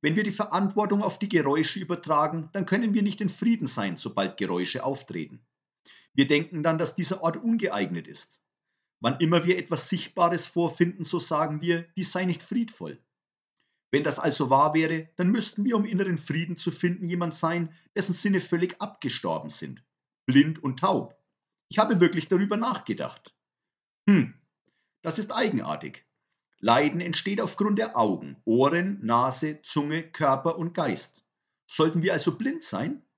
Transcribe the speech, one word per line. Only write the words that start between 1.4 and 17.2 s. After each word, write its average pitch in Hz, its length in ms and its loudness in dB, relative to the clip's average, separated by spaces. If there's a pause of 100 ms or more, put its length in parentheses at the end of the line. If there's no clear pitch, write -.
übertragen, 156 720 -2
dann 196 120 -4
können 214 280 0
wir 208 100 2
nicht 202 180 -2
in 202 80 0
Frieden 220 380 0
sein, 98 300 -4
sobald - 400 -4
Geräusche 90 460 -2
auftreten. 120 580 -6 (720)
Wir 135 140 4
denken 151 360 0
dann, 160 140 2
dass 160 180 -2
dieser 185 280 -4
Ort 165 140 0
ungeeignet 101 720 -2
ist. - 340 -14 (580)
Wann 127 200 0
immer 165 260 4
wir 180 120 4
etwas - 320 -4
Sichtbares 175 560 0
vorfinden, 170 580 0
so 170 160 -2
sagen 151 420 -2
wir, 170 220 0 (120)
dies 185 160 -4
sei 185 140 -2
nicht 175 180 -2
friedvoll. - 560 -6 (920)
Wenn 143 120 2
das - 160 -2
also 139 300 0
wahr 143 240 6
wäre, 160 440 0
dann 180 120 2
müssten 208 360 0
wir, 240 100 2
um 202 100 2
inneren 190 320 0
Frieden 165 380 -4
zu - 160 -4
finden, 180 340 -2
jemand 170 280 -2